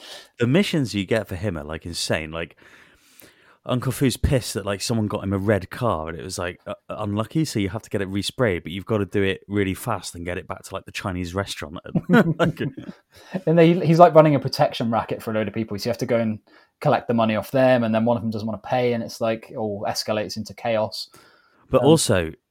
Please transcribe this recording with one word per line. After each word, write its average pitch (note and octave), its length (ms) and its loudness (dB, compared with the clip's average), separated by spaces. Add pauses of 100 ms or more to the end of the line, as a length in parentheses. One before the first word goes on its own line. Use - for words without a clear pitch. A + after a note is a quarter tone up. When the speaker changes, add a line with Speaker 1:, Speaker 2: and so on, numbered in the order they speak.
(380)
Speaker 1:
The A#2+ 80 2
missions C#3+ 480 2
you G2 120 0
get A2 200 0
for G2 100 -8
him F2+ 200 -4
are, D2 80 -8
like, D#2+ 220 -10
insane. D#2+ 440 -4
Like, E2 260 -8 (1080)
Uncle B2+ 260 -2
Fu's B2 280 0
pissed - 340 0
that, G2 140 -6
like, G2+ 160 -4
someone A2 260 0
got G2+ 160 -4
him G2 80 -2
a G2+ 60 0
red G2 320 0
car, E2+ 400 -2
and E2 80 -10
it A#1 40 -12
was, F2+ 160 -10
like, F2+ 280 -6
uh, - 80 -10 (160)
unlucky, A2 560 -2
so - 120 -4
you F#2+ 120 0
have G2+ 120 -8
to - 60 -20
get G2+ 140 -4
it F#2 80 -6
resprayed, G2 520 -2
but D#2 100 -12
you've F#2+ 120 -8
gotta G#2 220 0
do G2 160 0
it F#2+ 260 -2
really G2 240 0
fast G2 420 -6
and E2+ 120 -10
get F2+ 100 -6
it F2+ 100 -10
back - 180 -12
to, - 100 -14
like, F#2+ 100 -10
the - 80 -20
Chinese F2+ 420 -6
restaurant. F2+ 440 -6 (160)
<laughs> - 140 -2 (300)
Like - 220 0 (840)
Speaker 2:
And E3 120 4
they, E3+ 140 8 (140)
he's, D#3+ 120 4
like, E3+ 160 10
running D#3 200 10
a C3 40 2
protection B2+ 520 0
racket A2 320 -2
for A#2 80 -6
a A2 40 -4
load A2 140 0
of G2+ 60 -8
people, A2 240 -4
so A#2+ 100 -4
you - 20 0
have A#2 80 -2
to C3 80 -2
go A#2 120 2
and A2 200 0 (420)
collect - 280 2
the A#2+ 60 0
money A2 200 2
off G2+ 160 -4
them, B2+ 320 4
and A2+ 120 0
then A2+ 100 2
one A#2 140 2
of - 40 -6
them A2+ 80 -2
doesn't A2 160 -6
wanna G#2+ 120 -6
pay, B2 340 0
and A2+ 100 -4
it's, - 200 -8
like, A2+ 340 -4
all G#2+ 320 -6
escalates G#2+ 480 -4
into G#2 160 -10
chaos. G#2+ 560 -4 (600)
Speaker 1:
But - 100 4
Speaker 2:
Um, A#2+ 80 2
Speaker 1:
also, F#2+ 440 4 (180)